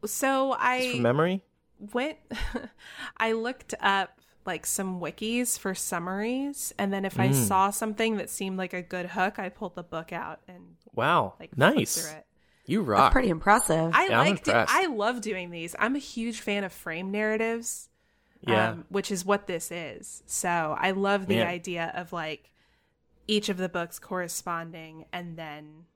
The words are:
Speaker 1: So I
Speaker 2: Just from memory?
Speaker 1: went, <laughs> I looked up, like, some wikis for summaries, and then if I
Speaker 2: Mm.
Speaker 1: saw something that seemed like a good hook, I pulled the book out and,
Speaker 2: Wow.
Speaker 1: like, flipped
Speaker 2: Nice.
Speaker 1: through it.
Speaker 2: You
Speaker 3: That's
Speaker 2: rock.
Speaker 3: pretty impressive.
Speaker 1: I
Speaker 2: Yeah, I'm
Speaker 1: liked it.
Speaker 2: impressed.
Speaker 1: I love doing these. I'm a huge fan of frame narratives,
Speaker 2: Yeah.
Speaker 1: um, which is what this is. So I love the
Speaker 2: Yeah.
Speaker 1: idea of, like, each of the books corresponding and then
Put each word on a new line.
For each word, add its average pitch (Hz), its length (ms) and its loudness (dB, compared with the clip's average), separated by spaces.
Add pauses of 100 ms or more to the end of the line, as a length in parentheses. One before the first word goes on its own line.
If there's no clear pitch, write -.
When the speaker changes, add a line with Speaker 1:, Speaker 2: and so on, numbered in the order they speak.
Speaker 1:
So 269 500 2
I 254 260 2
Speaker 2:
Just 254 100 0
from 240 100 0
memory? 160 400 4 (500)
Speaker 1:
went, 294 260 -2 (480)
<laughs> - 500 -16
I 226 160 2
looked 226 480 -4
up, 196 400 2 (260)
like, 170 200 -6
some 185 340 -2
wikis 226 580 -2
for 190 160 -2
summaries, 208 1040 -4
and 196 140 0
then 196 120 0
if 190 140 -2
I - 120 6
Speaker 2:
Mm. 135 40 6
Speaker 1:
saw 196 360 4
something 220 480 0
that - 120 -6
seemed 190 260 -4
like 185 160 -4
a 180 100 -6
good 180 240 -6
hook, 190 340 -2
I 185 80 -4
pulled 185 260 -10
the 175 80 -10
book 165 300 -8
out 160 340 -8
and, 180 300 -20 (180)
Speaker 2:
Wow. 131 440 2
Speaker 1:
like, - 160 -18
flipped 180 220 6
Speaker 2:
Nice. - 320 0
Speaker 1:
through 156 100 -12
it. - 80 -20 (400)
Speaker 2:
You 202 140 0
Speaker 3:
That's 156 80 -2
Speaker 2:
rock. 110 240 8
Speaker 3:
pretty 254 160 4
impressive. 165 680 4
Speaker 1:
I 330 120 4
Speaker 2:
Yeah, 117 140 4
I'm 135 100 6
Speaker 1:
liked 180 180 -2
it. - 40 2
Speaker 2:
impressed. 113 220 4
Speaker 1:
I 370 120 4
love 233 340 0
doing 185 300 -6
these. 170 280 -8
I'm 240 160 2
a 285 60 -2
huge 226 400 -6
fan 202 240 -2
of 180 80 -6
frame 175 400 -8
narratives, 220 760 -2 (520)
Speaker 2:
Yeah. 110 300 4
Speaker 1:
um, - 180 -10
which 196 220 -2
is 180 140 -4
what 202 220 2
this 170 240 -6
is. 165 560 -10
So 170 520 0
I 190 140 2
love 196 340 2
the 202 100 4
Speaker 2:
Yeah. - 120 2
Speaker 1:
idea 170 460 -6
of, 175 180 -8
like, 156 380 -8 (760)
each 208 200 2
of 190 80 -2
the 185 120 -4
books 170 320 -6
corresponding 165 1120 -8
and 175 240 -8
then 151 480 -14 (120)